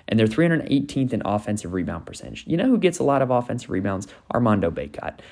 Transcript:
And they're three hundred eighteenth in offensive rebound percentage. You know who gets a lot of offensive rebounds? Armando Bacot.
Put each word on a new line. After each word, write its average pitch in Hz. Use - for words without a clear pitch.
And 110
they're 110
three 160
hundred 165
eighteenth 139
in 110
offensive 104
rebound 85
percentage. -
You 156
know 180
who 254
gets 175
a -
lot 139
of 127
offensive 120
rebounds? 98
Armando 107
Bacot. 73